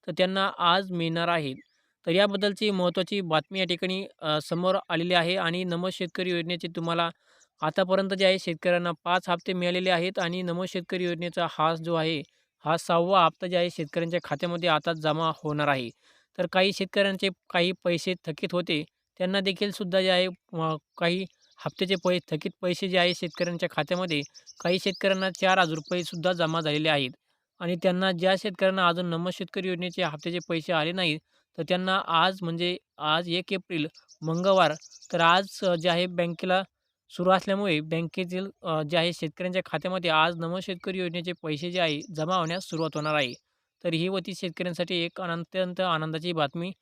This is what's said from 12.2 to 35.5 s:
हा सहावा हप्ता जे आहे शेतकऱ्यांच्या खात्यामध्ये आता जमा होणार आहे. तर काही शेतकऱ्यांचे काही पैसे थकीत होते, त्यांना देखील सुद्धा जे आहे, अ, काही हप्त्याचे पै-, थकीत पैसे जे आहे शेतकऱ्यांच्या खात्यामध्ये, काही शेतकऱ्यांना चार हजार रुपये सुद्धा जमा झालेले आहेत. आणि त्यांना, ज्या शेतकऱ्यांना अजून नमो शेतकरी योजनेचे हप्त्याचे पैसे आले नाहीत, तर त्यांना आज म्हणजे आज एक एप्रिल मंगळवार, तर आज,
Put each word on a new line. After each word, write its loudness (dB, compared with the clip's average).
हा 2
सहावा 4
हप्ता 2
जे 0
आहे 4
शेतकऱ्यांच्या -2
खात्यामध्ये -2
आता 2
जमा 0
होणार 0
आहे. 0
तर 0
काही 2
शेतकऱ्यांचे 0
काही 2
पैसे 0
थकीत -6
होते, -2
त्यांना 0
देखील -2
सुद्धा 0
जे 4
आहे, 4
अ, -2
काही 0
हप्त्याचे -2
पै-, 4
थकीत -4
पैसे -2
जे 2
आहे 4
शेतकऱ्यांच्या -4
खात्यामध्ये, 0
काही 2
शेतकऱ्यांना 0
चार 4
हजार 4
रुपये -2
सुद्धा -2
जमा 0
झालेले 0
आहेत. 2
आणि -2
त्यांना, 2
ज्या 2
शेतकऱ्यांना 2
अजून 0
नमो -2
शेतकरी -6
योजनेचे -4
हप्त्याचे -4
पैसे -2
आले 2
नाहीत, 0
तर -6
त्यांना 0
आज 4
म्हणजे -2
आज 0
एक -2
एप्रिल -4
मंगळवार, 4
तर 0
आज, 4